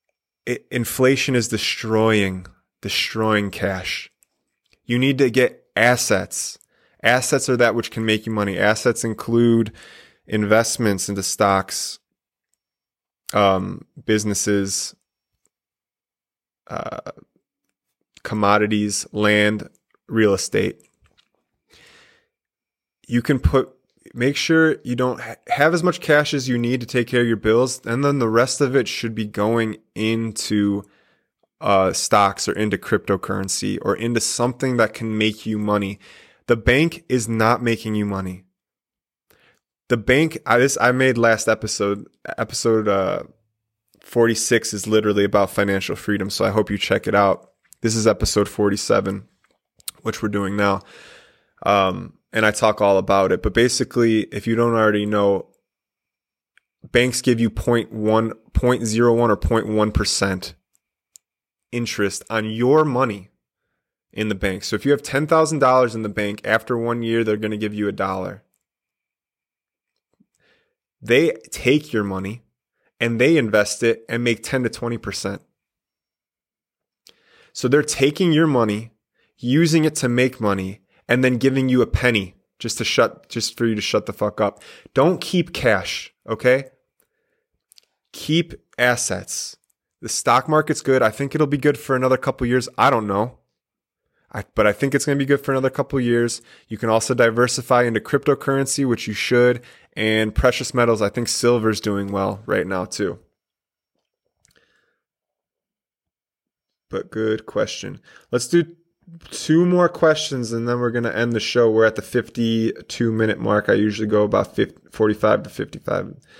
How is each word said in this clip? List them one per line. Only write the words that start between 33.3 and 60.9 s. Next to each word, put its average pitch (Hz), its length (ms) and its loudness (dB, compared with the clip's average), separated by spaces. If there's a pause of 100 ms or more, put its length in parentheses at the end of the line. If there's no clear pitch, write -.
or 101 160 -2
into 117 240 -2
something 123 560 -4
that 110 160 2
can 113 240 -8
make 107 300 -2
you 107 120 -4
money. 104 400 -2 (480)
The 120 100 4
bank 135 520 0
is 120 200 -2
not 113 340 2
making 113 320 -2
you 104 100 0
money. 95 380 -6 (1500)
The 123 80 2
bank, 135 480 0
I, 117 140 4
this, 135 220 2
I 123 100 4
made 131 260 2
last 113 300 2
episode, 104 600 -2 (280)
episode, 110 520 0
uh, 95 340 0 (800)
forty-six 117 760 0
is 101 140 -8
literally 107 340 2
about 101 280 2
financial 101 440 -2
freedom, 98 340 -4
so - 160 -4
I 98 60 0
hope 104 180 0
you 101 80 -4
check 98 300 -2
it 107 80 -2
out. 101 380 2 (300)
This 113 120 0
is 113 100 -2
episode 104 440 2
forty-seven, 101 800 -2 (760)
which 110 220 -6
we're 107 40 0
doing 101 280 -4
now. 101 240 0 (840)
Um, 95 500 0 (180)
and 110 120 0
I 107 60 4
talk 107 300 0
all 98 180 4
about 95 320 2
it. 92 140 -2
But 101 100 -4
basically, 117 680 2 (100)
if 104 160 -8
you 113 80 0
don't 117 180 0
already 107 320 2
know, 101 440 0 (1300)
banks 120 400 0
give 120 160 2
you 113 100 2
point 117 440 -2
one, 110 400 0 (220)
point 123 320 0
zero 117 280 2
one 117 160 2
or 104 60 2
point 113 320 -2
one 107 240 0
percent 98 640 -2 (1120)